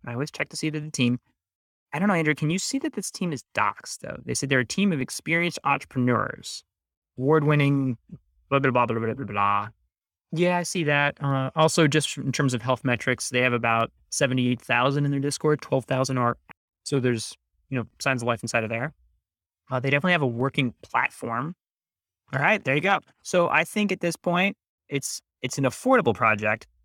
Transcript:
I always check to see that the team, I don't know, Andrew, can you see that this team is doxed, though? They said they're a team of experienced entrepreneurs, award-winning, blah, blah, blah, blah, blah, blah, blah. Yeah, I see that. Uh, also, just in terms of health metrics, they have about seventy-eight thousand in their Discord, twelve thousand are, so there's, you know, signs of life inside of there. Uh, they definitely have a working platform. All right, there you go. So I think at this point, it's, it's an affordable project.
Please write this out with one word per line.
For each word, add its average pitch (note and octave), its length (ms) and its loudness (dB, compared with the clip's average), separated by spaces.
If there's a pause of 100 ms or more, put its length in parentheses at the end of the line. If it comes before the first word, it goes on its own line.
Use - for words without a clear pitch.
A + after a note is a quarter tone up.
I A#2+ 60 -8
always C3+ 180 -4
check - 200 -6
to C#3 60 -12
see D#3 120 -4
that D3+ 120 -6
the D3+ 100 -10
team, B2 280 2 (760)
I D3+ 40 -4
don't G3+ 100 2
know, G3 60 2
Andrew, D#3 200 2
can D3+ 160 0
you F#3 80 0
see - 220 -4
that D#4+ 120 -4
this - 180 -8
team F3 220 -6
is C3 100 -8 (120)
doxed, - 460 -4
though? - 220 -12
They C3 120 -6
said C3+ 160 -4
they're C3 100 4
a A#2+ 60 -2
team G3 260 0
of C#3 80 -2
experienced E3 640 -4
entrepreneurs, B2+ 960 -2 (540)
award-winning, C#3+ 800 2 (540)
blah, C#3 80 2
blah, C3+ 120 4
blah, B2 140 4
blah, A2+ 140 -2
blah, A2+ 160 -2
blah, - 100 -8
blah. G#2 440 0 (600)
Yeah, F3 280 2
I F3 40 -2
see E3+ 220 -4
that. C#3+ 380 2
Uh, C3+ 340 -2
also, D#3+ 300 6
just D3 320 0
in C3 140 -4
terms C3+ 200 0
of A#2 80 -2
health B2 240 -2
metrics, B2 460 -2
they B2 100 0
have B2 140 2
about A#2 360 0 (200)
seventy-eight B2 500 0
thousand C#3 460 2
in C#3+ 40 0
their C#3 100 0
Discord, D3 420 0
twelve C3+ 240 -2
thousand C3 320 0
are, A#2+ 180 0 (480)
so C#3 160 0
there's, A#2+ 340 -2 (360)
you C3 80 -2
know, - 60 -4 (140)
signs C3 220 0
of A#2 80 -2
life A2+ 140 -2
inside A#2 200 -2
of G#2+ 60 -4
there. A#2+ 240 -6 (800)
Uh, C3 100 -2
they C3+ 80 -2
definitely C#3+ 240 2
have E3+ 80 4
a C#3 60 2
working B2 560 -2
platform. B2 720 -4 (800)
All A#2+ 60 0
right, G3 220 2
there C3+ 120 0
you D3+ 80 0
go. F#3+ 160 2 (240)
So F3 260 2
I D#3+ 160 2
think G#3 260 0
at F#3 100 -2
this E3+ 160 -2
point, F3+ 420 0 (320)
it's, - 320 -6 (180)
it's - 160 -6
an C#3 80 0
affordable D#3+ 500 2
project. G#2+ 520 0 (180)